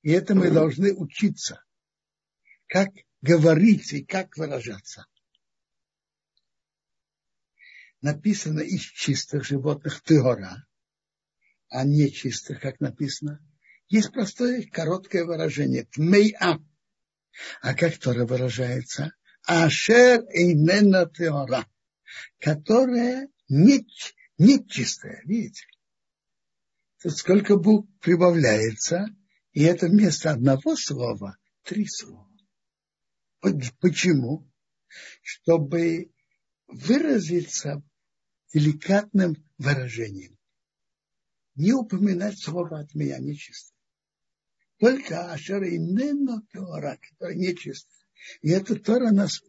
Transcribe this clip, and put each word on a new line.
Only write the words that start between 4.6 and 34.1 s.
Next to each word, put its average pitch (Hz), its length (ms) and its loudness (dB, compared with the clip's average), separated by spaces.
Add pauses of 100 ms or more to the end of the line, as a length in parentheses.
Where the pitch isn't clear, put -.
Написано 156 580 -4
из 156 220 -6
чистых - 640 -6
животных 139 560 -6
тыгора, 117 640 0 (1000)
а 131 160 -6
нечистых, 143 760 -2
как 131 200 -10
написано. 147 580 -8 (480)
Есть 208 240 2
простое 247 560 -4
короткое 175 580 -4
выражение 147 600 -4
тмейа. 185 760 2 (1000)
А 127 120 -4
как - 240 0
Тора 123 280 -2
выражается? 127 880 -6 (320)
Ашер 233 840 6
эйнена 175 760 4
тыгора, 143 600 -4 (720)
которая 240 880 0 (220)
не, 185 360 6 (520)
нечистая. - 880 2
Видите? 214 400 -8 (1400)
Тут 156 160 -6
сколько 202 400 2
букв 208 320 4 (100)
прибавляется – 165 1080 0 (440)
и 143 120 0
это 175 240 2
вместо 190 440 2
одного 135 460 0
слова 117 600 -8 (260)
три 208 240 -6
слова. - 420 -16 (1120)
П-, 190 120 0 (280)
почему? 151 680 -2 (720)